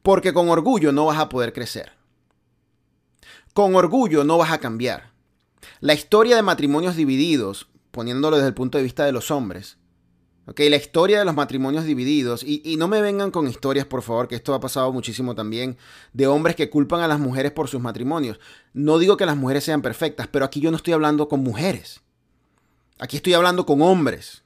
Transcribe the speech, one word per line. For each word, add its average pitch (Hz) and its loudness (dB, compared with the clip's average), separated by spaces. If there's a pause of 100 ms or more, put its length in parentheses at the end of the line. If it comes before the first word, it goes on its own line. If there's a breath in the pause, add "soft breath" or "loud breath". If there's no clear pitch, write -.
Porque 185 2
con 175 2
orgullo 165 2
no 147 2
vas 156 0
a 156 -2
poder 120 -4
crecer. - -12 (1600 loud breath)
Con 196 2
orgullo 165 4
no 160 2
vas 160 2
a 156 -2
cambiar. 113 -6 (680 loud breath)
La - 2
historia 220 4
de 220 4
matrimonios 165 0
divididos, 135 -2 (200)
poniéndolo 131 -2
desde 139 4
el 107 -4
punto 127 -4
de 135 0
vista 127 -4
de 143 2
los 123 -4
hombres, 101 -8 (680)
¿ok? - -16 (100)
La 147 6
historia 185 2
de 202 2
los 165 0
matrimonios 139 -4
divididos, 127 -2
y, 147 -6
y 156 -6
no 165 0
me 208 0
vengan 202 -2
con 160 -2
historias, 135 -4
por 127 -8
favor, 117 -4
que 120 -10
esto 139 -4
ha 131 -2
pasado 131 -2
muchísimo 123 -6
también, 113 -6 (380 loud breath)
de 135 2
hombres 156 2
que 151 -2
culpan 151 0
a 165 0
las 147 0
mujeres 135 -2
por - -6
sus 127 -6
matrimonios. 123 -6 (340 loud breath)
No 151 2
digo 185 6
que 202 0
las 147 0
mujeres 135 -2
sean 151 0
perfectas, 131 -6
pero 135 0
aquí 139 -6
yo 160 2
no 165 0
estoy 170 -2
hablando 151 2
con 139 -2
mujeres. 131 -4 (1000)
Aquí 123 -10
estoy 180 2
hablando 180 4
con 147 2
hombres. 156 2